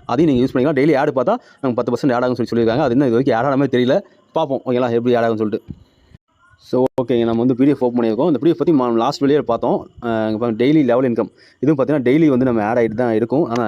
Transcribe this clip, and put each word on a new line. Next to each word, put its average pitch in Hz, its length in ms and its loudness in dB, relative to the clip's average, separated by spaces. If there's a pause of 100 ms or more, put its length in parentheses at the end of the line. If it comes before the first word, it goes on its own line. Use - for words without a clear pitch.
அதையும் 147 240 0
நீங்க 123 120 2
யூஸ் 131 120 -2
பண்ணிக்கலாம். 135 260 0
டெய்லி 151 160 2
ஆட் 147 160 0
பார்த்தா 131 220 0 (220)
நமக்கு 123 220 -4
பத்து 123 140 -2
பர்சன்ட் 123 220 0
ஆட் 120 100 0
ஆகும்னு 127 160 -2
சொல்லி 113 120 -4
சொல்லியிருக்காங்க. 117 340 0
அது 120 100 0
இன்னும் 139 140 2
இது 113 80 0
வரைக்கும் 127 200 0
ஆட் 131 120 0
ஆன 135 80 0
மாதிரி 135 160 0
தெரியல. 123 240 2 (380)
பார்ப்போம். 143 260 -2
ஓகேங்களா? 123 320 -2
எப்படி 120 220 2
ஆட் 117 120 0
ஆகும்னு 113 160 -2
சொல்லிட்டு. 107 180 -4 (1040)
So, 123 120 -4 (180)
ஓகேங்க, 120 300 0
நம்ம 113 160 0
வந்து 127 140 2
பி 127 100 2
டி 147 60 4
எஃப் 131 120 -2
ஓப்பன் 120 140 -2
பண்ணியிருக்கோம். 117 320 0
இந்த 139 100 0
பி 147 80 0
டி 170 40 4
எஃப் 147 100 -2
பத்தி 165 120 2
மா-, 127 220 2
லாஸ்ட் 120 260 0
வீடியோல 139 240 2
பார்த்தோம். 117 300 -2 (260)
அஹ், 113 240 -2
இங்க 110 120 -2
பாருங்க, 117 200 -2
டெய்லி 147 260 4
லெவல் 123 220 2
இன்கம். 113 240 -2 (320)
இதுவும் 147 160 2
பார்த்தீங்கன்னா 135 280 0
டெய்லி 156 220 4
வந்து 131 180 2
நம்ம 117 180 0
ஆட் 117 160 0
ஆகிட்டு 110 180 0
தான் 120 160 0
இருக்கும். 117 340 0
ஆனா 117 200 -2